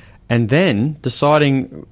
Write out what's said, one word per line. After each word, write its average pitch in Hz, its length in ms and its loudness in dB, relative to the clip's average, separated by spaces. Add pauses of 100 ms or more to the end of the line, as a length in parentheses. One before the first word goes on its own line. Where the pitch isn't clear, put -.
(280)
and 117 200 0
then 143 540 0
deciding 139 880 0